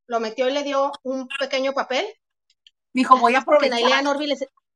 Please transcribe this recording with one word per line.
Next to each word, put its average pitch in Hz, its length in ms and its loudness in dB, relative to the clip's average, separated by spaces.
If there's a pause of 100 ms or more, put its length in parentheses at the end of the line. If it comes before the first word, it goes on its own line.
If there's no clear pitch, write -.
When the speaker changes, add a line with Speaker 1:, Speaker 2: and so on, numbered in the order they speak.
Speaker 1:
lo 233 120 -2
metió 226 300 -2
y 277 40 -2
le 285 100 -4
dio 277 280 -2 (120)
un 262 260 -8 (100)
pequeño 262 340 -2
papel. 262 320 -4 (880)
Speaker 2:
Dijo, 254 240 4
"Voy 240 180 2
a 269 60 2
Speaker 1:
Porque 294 260 4
Speaker 2:
aprovechar". 240 140 0
Speaker 1:
Nailea 262 200 2
Norby 285 260 -2
les, 269 180 -4 (300)